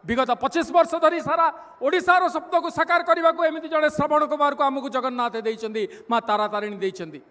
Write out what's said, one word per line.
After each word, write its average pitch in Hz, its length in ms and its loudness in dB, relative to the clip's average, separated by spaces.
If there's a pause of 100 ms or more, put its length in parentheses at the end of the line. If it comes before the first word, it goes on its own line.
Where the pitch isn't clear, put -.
ବିଗତ 247 260 0
ପଚିଶ 269 400 -2
ବର୍ଷ 330 240 4
ଧରି 330 260 2
ସାରା 330 320 2 (280)
ଓଡ଼ିଶାର 359 460 4
ସ୍ୱପ୍ନକୁ 330 420 -2
ସାକାର 339 340 0
କରିବାକୁ 330 420 2
ଏମିତି 320 220 -2
ଜଣେ 302 220 0
ଶ୍ରବଣ 302 360 2
କୁମାରକୁ 294 380 0
ଆମକୁ 269 260 -2
ଜଗନ୍ନାଥ 240 520 -4
ଦେଇଛନ୍ତି, 220 680 -6
ମା 233 120 2
ତାରା 214 260 0
ତାରିଣୀ 208 300 -6
ଦେଇଛନ୍ତି। 175 540 -6